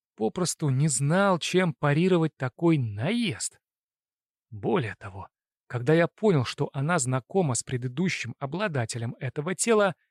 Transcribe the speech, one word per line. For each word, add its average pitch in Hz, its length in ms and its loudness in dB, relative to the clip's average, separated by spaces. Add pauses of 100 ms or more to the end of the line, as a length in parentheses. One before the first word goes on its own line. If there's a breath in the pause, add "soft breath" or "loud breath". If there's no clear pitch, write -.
(160)
Попросту 180 540 -2
не 135 180 2
знал, 170 500 2
чем 180 360 2
парировать 160 640 2
такой 160 420 2
наезд. 127 800 -4 (920)
Более 113 460 -4
того, 95 320 -14 (380)
когда 120 280 -2
я 170 140 4
понял, 175 360 2
что - 280 -4
она 151 260 0
знакома 131 560 0
с - 80 -4
предыдущим 127 760 -4
обладателем 139 840 -4
этого 151 340 -6
тела, 208 400 2 (160)